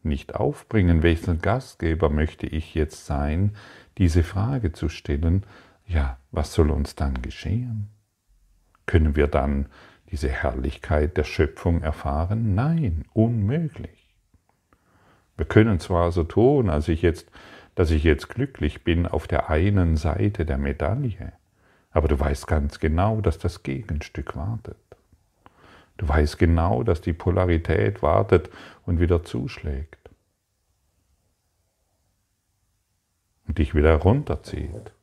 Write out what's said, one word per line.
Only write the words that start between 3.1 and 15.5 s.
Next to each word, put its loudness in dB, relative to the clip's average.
diese 4
Frage -2
zu -4
stellen, -2
ja, -2
was -4
soll 4
uns -2
dann -4
geschehen? -6
Können 4
wir 4
dann 0
diese -4
Herrlichkeit -2
der 0
Schöpfung 0
erfahren? -2
Nein, -2
unmöglich. -2
Wir -4
können 6